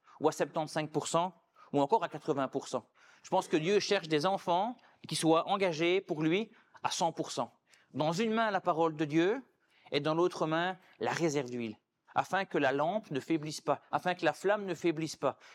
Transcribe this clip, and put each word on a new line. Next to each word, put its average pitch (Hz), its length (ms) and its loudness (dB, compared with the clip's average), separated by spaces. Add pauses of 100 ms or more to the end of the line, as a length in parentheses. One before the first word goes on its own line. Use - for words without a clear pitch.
(200)
ou 143 80 2
à 156 40 6
septante-cinq 156 600 -4
pour 147 160 -2
cent, 175 260 0 (400)
ou 143 60 2
encore 143 240 4
à 165 60 -2
quatre-vingts 139 380 -2
pour 131 200 -6
cent ? 120 200 -6 (360)
Je - 60 -20
pense 185 180 0
que 180 100 2
Dieu 185 220 2
cherche 185 280 0
des 156 180 2
enfants 190 500 0 (320)
qui 156 80 -6
soient 160 320 4
engagés 180 540 2
pour 156 200 -4
lui 175 300 2 (320)
à 131 80 -4
cent 170 200 0
pour - 200 -6
cent. 123 220 -6 (400)
Dans 151 180 0
une 214 220 0
main, 220 180 0
la 190 100 0
parole 165 340 2
de 156 100 -2
Dieu, 170 380 2 (480)
et 143 80 0
dans 156 160 0
l'autre 175 320 2
main, 175 300 -2 (220)
la 120 120 -2
réserve 143 380 0
d'huile, 117 280 -6 (360)
afin 185 320 -2
que 170 140 -2
la 135 120 4
lampe 165 380 -2
ne 139 100 -4
faiblisse 156 420 -4
pas, 147 200 -2 (100)
afin 175 220 0
que 175 120 -4
la 151 80 4
flamme 202 320 0
ne 180 100 -4
faiblisse 160 400 -2
pas, 135 240 -2 (160)